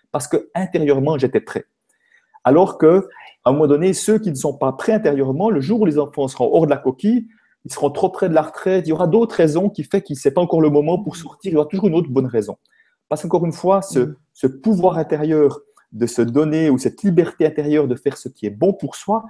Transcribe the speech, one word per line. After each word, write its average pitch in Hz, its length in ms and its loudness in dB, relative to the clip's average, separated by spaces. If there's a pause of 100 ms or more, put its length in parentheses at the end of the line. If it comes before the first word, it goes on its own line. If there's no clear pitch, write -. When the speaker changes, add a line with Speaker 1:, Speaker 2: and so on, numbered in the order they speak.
(120)
Speaker 1:
Parce 139 160 -6
que - 260 -2
intérieurement, 151 640 0
j'étais 127 220 0
prêt. - 260 -8 (800)
Alors 170 340 4
que, 180 300 4 (360)
à - 60 2
un 139 40 4
moment 151 140 2
donné, 160 260 2
ceux 214 260 0
qui 214 100 -4
ne 143 60 -4
sont 139 180 -4
pas 131 200 -2
prêts - 200 -2
intérieurement, 143 560 0
le 160 120 0
jour 208 200 0
où 214 40 4
les 147 140 2
enfants 139 280 -4
seront 127 260 0
hors 165 120 4
de 147 40 0
la 135 80 0
coquille, 220 500 -2 (380)
ils 131 80 -14
seront 143 160 -2
trop 185 200 -2
près 185 200 -2
de 160 40 0
la 156 100 4
retraite, 185 440 -2
il - 20 -2
y 156 40 0
aura 170 140 0
d'autres 220 280 2
raisons 170 340 2
qui - 140 -6
font - 160 -2
que 160 140 -8
ce 135 140 -4
n'est 135 60 2
pas 180 80 2
encore 165 200 0
le 156 80 4
moment 151 300 2
pour 170 160 -8
sortir, 170 360 -12
il 160 40 -2
y - 20 4
aura 151 80 2
toujours 190 220 -2
une 160 80 2
autre 170 140 0
bonne 127 180 0
raison. 104 300 -4 (520)
Parce 151 140 -6
qu'encore 175 220 -2
une 165 80 -2
fois, 190 280 0
ce, 156 180 -4
Speaker 2:
Mm. 147 160 -2 (180)
Speaker 1:
ce - 140 -2
pouvoir 175 500 0
intérieur 151 640 0 (320)
de 110 120 -2
se 120 160 -2
donner 151 480 0
ou 131 80 4
cette - 260 -4
liberté 175 420 2
intérieure 151 420 0
de 123 80 -2
faire 135 220 -4
ce - 120 -14
qui - 160 -12
est 104 60 -4
bon 170 220 0
pour - 220 -10
soi, 220 340 -4